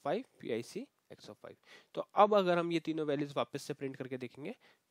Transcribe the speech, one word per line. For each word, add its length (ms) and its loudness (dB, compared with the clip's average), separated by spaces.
five, 180 0
P 120 -4
आई 100 -2
सी 240 -10
X 60 -20
of 160 -18
five। 220 -20
तो 60 -4
अब 340 6
अगर 240 6
हम 140 0
ये 80 2
तीनों 260 -4
values 300 0
वापस 260 -2
से 120 -8
print 220 -8
करके 220 -8
देखेंगे, 380 -10